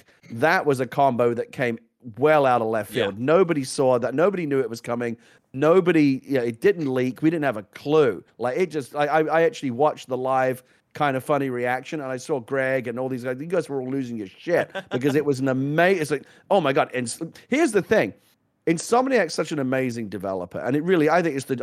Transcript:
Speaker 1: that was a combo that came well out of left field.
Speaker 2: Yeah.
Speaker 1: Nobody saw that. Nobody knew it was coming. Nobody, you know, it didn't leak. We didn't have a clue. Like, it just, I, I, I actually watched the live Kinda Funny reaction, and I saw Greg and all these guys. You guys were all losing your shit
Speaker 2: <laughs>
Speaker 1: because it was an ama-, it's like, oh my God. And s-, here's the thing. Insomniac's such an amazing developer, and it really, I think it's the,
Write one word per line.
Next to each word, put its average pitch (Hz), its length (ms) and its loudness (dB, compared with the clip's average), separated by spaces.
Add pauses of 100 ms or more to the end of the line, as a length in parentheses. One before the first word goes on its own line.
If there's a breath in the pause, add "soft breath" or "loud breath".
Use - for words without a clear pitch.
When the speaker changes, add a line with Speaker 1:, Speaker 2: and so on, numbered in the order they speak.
(300 soft breath)
Speaker 1:
that 151 360 0
was 135 160 2
a 127 40 -2
combo 123 480 2
that 117 200 -8
came 120 260 -4 (380)
well 147 280 4
out 120 160 4
of 110 60 0
left 110 240 -2
field. 104 260 -2
Speaker 2:
Yeah. 117 60 -8
Speaker 1:
Nobody 165 400 2
saw 127 340 2
that. 120 160 -4
Nobody 180 320 0
knew 139 140 0
it 117 100 -2
was 113 120 -12
coming. 117 340 -6 (380 soft breath)
Nobody, 156 720 4
you 139 80 -4
know, 127 100 0
it 117 160 -4
didn't 170 340 2
leak. 127 280 -2
We 156 80 2
didn't 160 160 0
have 123 100 0
a 104 80 -10
clue. 143 640 0 (140)
Like, 127 180 -4
it 180 140 0
just, 147 220 -8
I, 147 120 0
I, 151 180 2
I 156 200 2
actually 147 280 -2
watched 131 380 -2
the 127 80 -4
live 131 460 0 (320 soft breath)
Kinda 135 260 0
Funny 139 280 0
reaction, 127 520 -4
and 131 100 -8
I 131 60 -6
saw 131 240 -6
Greg 131 480 -2
and 120 100 -6
all 131 80 -4
these 127 160 -6
guys. 127 160 -6
You 156 80 -10
guys 170 220 -2
were 139 100 -4
all 127 100 -6
losing 127 280 -4
your 101 100 -8
shit 156 420 -2 (120)
Speaker 2:
<laughs> - 100 -16
Speaker 1:
because 131 240 0
it 151 80 2
was 139 160 0
an 135 80 0
ama-, 147 500 2
it's 151 140 -4
like, 143 140 -4 (240 soft breath)
oh 190 100 4
my 139 140 2
God. 139 200 2
And 123 140 -2
s-, - 140 -10 (260 loud breath)
here's 285 240 2
the 196 100 2
thing. 156 320 0 (540 soft breath)
Insomniac's 233 640 0
such 170 180 -4
an 160 60 -4
amazing 127 500 -2
developer, 95 520 -6
and 120 160 -2
it 151 80 0
really, 165 260 2
I 175 140 4
think 151 120 -2
it's 135 100 -4
the, 131 180 -4